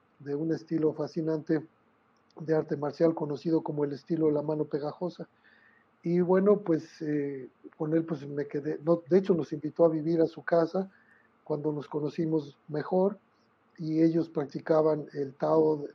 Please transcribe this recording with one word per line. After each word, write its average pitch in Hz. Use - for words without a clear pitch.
de 139
un 160
estilo 156
fascinante 156
de 156
arte 156
marcial 147
conocido 156
como 147
el 143
estilo 156
de 151
la 147
mano 151
pegajosa. 151
Y, 175
bueno, 190
pues, 160
eh, 143
con 156
él, 165
pues, 147
me 143
quedé, 151
no, 170
de 180
hecho, 190
nos 156
invitó 151
a 165
vivir 160
a 160
su -
casa 170
cuando 151
nos 147
conocimos 151
mejor, 185
y 156
ellos 160
practicaban 151
el 139
Tao 156